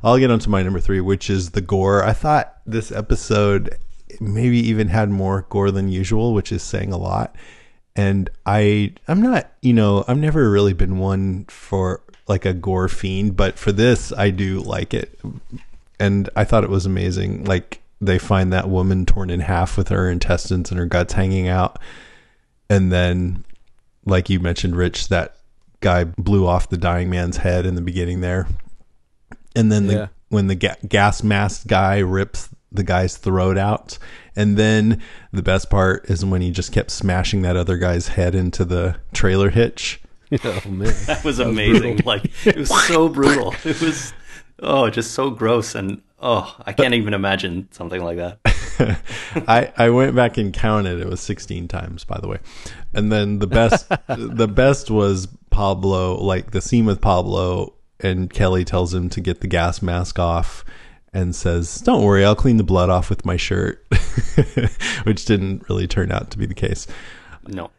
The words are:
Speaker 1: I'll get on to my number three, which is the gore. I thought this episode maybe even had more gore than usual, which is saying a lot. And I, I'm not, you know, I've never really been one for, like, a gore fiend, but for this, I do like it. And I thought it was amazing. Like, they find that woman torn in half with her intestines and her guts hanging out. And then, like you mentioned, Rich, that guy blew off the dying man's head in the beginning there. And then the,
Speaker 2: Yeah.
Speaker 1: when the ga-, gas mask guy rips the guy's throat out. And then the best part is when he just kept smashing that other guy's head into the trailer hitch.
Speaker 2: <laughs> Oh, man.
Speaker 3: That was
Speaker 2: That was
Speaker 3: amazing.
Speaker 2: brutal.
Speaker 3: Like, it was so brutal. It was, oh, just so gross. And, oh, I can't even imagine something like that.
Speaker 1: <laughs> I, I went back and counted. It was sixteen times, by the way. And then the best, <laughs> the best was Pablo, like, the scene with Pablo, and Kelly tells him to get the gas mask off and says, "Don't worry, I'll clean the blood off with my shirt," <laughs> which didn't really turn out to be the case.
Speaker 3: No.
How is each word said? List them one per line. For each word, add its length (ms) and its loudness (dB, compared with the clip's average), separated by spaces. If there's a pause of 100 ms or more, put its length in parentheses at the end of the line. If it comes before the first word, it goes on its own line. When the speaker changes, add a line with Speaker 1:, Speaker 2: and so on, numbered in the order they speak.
Speaker 1:
I'll 120 6
get 140 4
on 80 4
to 100 -2
my 140 2
number 160 -2
three, 220 2
which 280 -2
is 220 0
the 100 -2
gore. 400 2
I 120 2
thought 420 0 (100)
this 280 -6
episode 800 0 (460)
maybe 360 2
even 300 2
had 220 2
more 400 -2
gore 200 2
than 200 0
usual, 440 0
which 200 -2
is 100 -6
saying 300 -6
a 40 -4
lot. 380 -4 (600)
And 340 0 (160)
I, 480 2 (160)
I'm 120 2
not, 300 2 (100)
you 120 4
know, 340 4
I've 100 0
never 320 2
really 240 4
been 240 2
one 520 -2
for, 520 -4 (260)
like, 180 0
a 80 2
gore 340 0
fiend, 500 -2
but 220 0
for 120 0
this, 420 2
I 180 2
do 300 -2
like 320 -6
it. 260 -8 (800)
And 360 2
I 100 2
thought 180 4
it 80 -2
was 160 0
amazing. 580 -2
Like, 360 -4 (240)
they 140 2
find 340 2
that 160 -2
woman 360 0
torn 240 4
in 120 -2
half 360 0
with 120 0
her 200 0
intestines 640 0
and 80 -4
her 60 -2
guts 280 0
hanging 340 0
out. 320 0 (880)
And 220 4
then, 540 0 (600)
like 240 2
you 100 2
mentioned, 360 -2
Rich, 340 -2
that 260 -2 (460)
guy 240 2
blew 420 2
off 220 0
the 80 -4
dying 320 -2
man's 280 -2
head 280 0
in 100 -2
the 60 -4
beginning 400 -4
there. 260 -2 (1080)
And 160 4
then 160 2
the, 60 2
Speaker 2:
Yeah. 140 -2 (220)
Speaker 1:
when 180 2
the 80 0
ga-, 200 -2 (120)
gas 360 2
mask 440 0
guy 320 2
rips 500 -2 (220)
the 120 -2
guy's 340 0
throat 400 2
out. 400 -2 (380)
And 220 2
then 440 4 (300)
the 120 -4
best 260 0
part 400 2
is 160 0
when 160 0
he 100 -2
just 200 -6
kept 180 -2
smashing 540 -2
that 120 0
other 220 0
guy's 320 -2
head 240 0
into 320 0
the 300 -2 (180)
trailer 360 4
hitch. 560 0
Speaker 2:
<laughs> 40 -20 (340)
Oh, 240 -6
man. 200 -2
Speaker 3:
That 80 6
was 100 -4
Speaker 2:
That 180 -4
was 160 -2
Speaker 3:
amazing. 580 2
Speaker 2:
brutal. 100 0
Speaker 3:
Like, 400 -2
it 100 4
was 300 0
so 200 4
brutal. 460 0 (100)
It 160 -4
was, 340 -4 (500)
oh, 260 2
just 220 -4
so 180 -2
gross. 460 0
And, 260 -6 (180)
oh, 360 -2 (100)
I 80 -8
can't 220 2
even 180 0
imagine 580 -4
something 320 -10
like 140 -6
that. 220 -10 (400)
Speaker 1:
<laughs> 680 -2
I, 300 4
I 140 6
went 240 4
back 240 2
and 120 -2
counted. 480 0
It 80 -6
was 120 -6
sixteen 480 -8
times, 360 -10
by 160 -8
the 80 -8
way. 120 -8 (560)
And 160 2
then 260 0
the 80 0
best, 440 2
<laughs> 180 -4
the 400 -2
best 420 2
was 380 2 (240)
Pablo, 680 2
like, 300 -2
the 120 -2
scene 260 2
with 120 0
Pablo, 760 0 (240)
and 280 -2
Kelly 380 2
tells 260 -2
him 180 -2
to 120 -6
get 200 -4
the 60 -6
gas 360 -2
mask 340 -4
off 480 -2 (480)
and 220 -2
says, 460 -2
"Don't 220 2
worry, 220 6
I'll 100 6
clean 220 4
the 60 2
blood 260 2
off 220 2
with 120 -2
my 140 -2
shirt," 520 -4
<laughs> 1120 0
which 220 0
didn't 440 -2
really 180 0
turn 240 -2
out 200 -4
to 80 -10
be 80 -2
the 80 -8
case. 320 -4 (600)
Speaker 3:
No. 320 -10